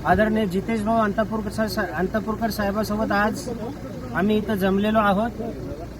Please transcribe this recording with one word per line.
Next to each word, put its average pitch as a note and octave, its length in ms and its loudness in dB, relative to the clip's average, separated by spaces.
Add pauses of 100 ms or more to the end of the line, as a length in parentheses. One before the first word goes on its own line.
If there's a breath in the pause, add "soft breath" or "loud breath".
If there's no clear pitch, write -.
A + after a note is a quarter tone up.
आदरणीय G#3+ 420 4
जितेश G3 340 0
भाऊ A3 240 2
अंतापूरकर G#3+ 640 0
सा-, G3 280 -4
अंतापूरकर G#3 560 -2
साहेबासोबत G#3 640 -2
आज G#3+ 360 0 (680)
आम्ही G#3 220 2
इथं G#3+ 180 0
जमलेलो G3 440 2
आहोत. G#3 320 2 (680)